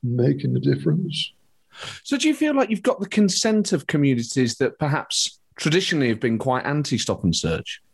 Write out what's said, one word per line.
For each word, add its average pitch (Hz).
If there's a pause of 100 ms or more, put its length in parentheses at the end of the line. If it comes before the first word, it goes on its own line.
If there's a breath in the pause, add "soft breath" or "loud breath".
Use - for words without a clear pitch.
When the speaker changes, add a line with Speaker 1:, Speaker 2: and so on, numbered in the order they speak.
Speaker 1:
and 120
making 135
a 123
difference. 143 (680 loud breath)
Speaker 2:
So -
do 285
you 302
feel 302
like 254
you've 208
got -
the 190
consent 208
of 151
communities 131
that -
perhaps - (180)
traditionally 160
have 110
been 113
quite 127
anti-stop 139
and 85
search? - (120)